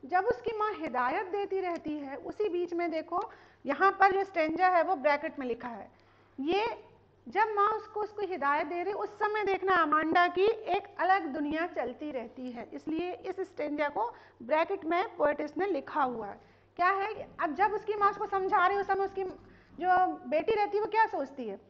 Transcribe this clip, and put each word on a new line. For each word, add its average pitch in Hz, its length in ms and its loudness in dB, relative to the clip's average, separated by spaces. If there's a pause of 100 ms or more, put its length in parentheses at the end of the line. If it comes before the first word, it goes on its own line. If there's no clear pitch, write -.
जब 359 200 2
उसकी 466 320 -2
माँ 427 160 0
हिदायत 294 520 -2
देती 392 360 -4
रहती 330 360 -4
है, 277 180 -8
उसी 349 340 -4
बीच 349 240 -2
में 339 180 -2
देखो 330 400 -4 (340)
यहाँ 294 260 4
पर 381 200 4
जो 392 120 2
स्टैंजा 349 440 0
है 359 160 6
वो 359 120 2
ब्रैकेट 294 440 0
में 262 80 -6
लिखा 240 200 -6
है। 220 240 -12 (480)
ये 392 440 0 (440)
जब 381 280 2
माँ 415 140 6
उसको, 427 320 -4
उसको 415 200 -6
हिदायत 311 460 0
दे 349 160 -2
रही 392 100 -2
उस 415 160 -4
समय 427 340 -2
देखना 381 320 2
अमांडा 320 520 4
की 359 180 2
एक 403 540 0
अलग 370 260 4
दुनिया 311 420 -2
चलती 302 440 -6
रहती 254 400 -8
है, 233 220 -12
इसलिए 320 400 -4
इस 370 260 -8
स्टैंजा 294 500 -2
को 403 240 -2 (300)
ब्रैकेट 311 420 0
में 349 320 -2
पोएटिस 294 400 0
ने 349 80 0
लिखा 302 380 0
हुआ 233 240 -4
है। - 260 -16 (220)
क्या 349 140 4
है? 403 400 -2 (100)
अब 311 160 -2
जब 392 180 2
उसकी 427 220 -2
माँ 403 140 4
उसको 403 160 -4
समझा 381 420 2
रही 392 80 4
है 403 60 2
उस 381 60 -2
समय 392 180 2
उसकी 381 180 -4 (560)
जो 370 280 4
बेटी 311 460 0
रहती 403 240 2
है 427 60 2
वो 427 60 -4
क्या 440 160 4
सोचती 277 440 -6
है? 196 100 -8 (100)